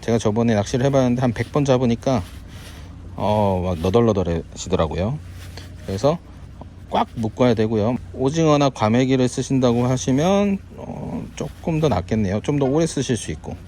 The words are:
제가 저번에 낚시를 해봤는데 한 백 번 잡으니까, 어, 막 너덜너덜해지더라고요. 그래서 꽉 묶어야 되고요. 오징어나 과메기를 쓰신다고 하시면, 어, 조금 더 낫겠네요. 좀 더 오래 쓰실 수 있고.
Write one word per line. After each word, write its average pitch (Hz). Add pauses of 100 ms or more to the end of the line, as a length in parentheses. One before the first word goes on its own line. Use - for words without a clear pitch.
제가 113
저번에 113
낚시를 120
해봤는데 131
한 123
백 -
번 147
잡으니까, 127 (920)
어, 101
막 90
너덜너덜해지더라고요. 92 (680)
그래서 135 (720)
꽉 226
묶어야 123
되고요. 110 (180)
오징어나 143
과메기를 127
쓰신다고 123
하시면, 175 (180)
어, - (120)
조금 156
더 156
낫겠네요. 101
좀 147
더 139
오래 151
쓰실 131
수 -
있고. - (100)